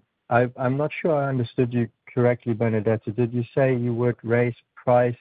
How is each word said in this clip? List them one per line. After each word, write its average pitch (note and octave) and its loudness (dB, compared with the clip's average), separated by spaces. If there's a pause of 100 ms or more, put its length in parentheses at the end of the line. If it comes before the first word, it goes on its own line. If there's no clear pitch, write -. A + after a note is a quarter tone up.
(320)
I, B2 2
I'm C3 -2
not D3+ -2 (100)
sure E3 0
I C#3 -2
understood B2 -2
you A#2+ 0 (240)
correctly, A#2+ 0
Benedetto. A2 -2
Did A#2 -2
you A#2+ -2 (100)
say C3 2
you A#2+ -2
would A#2 0
raise A#2+ 0 (200)
price B2 2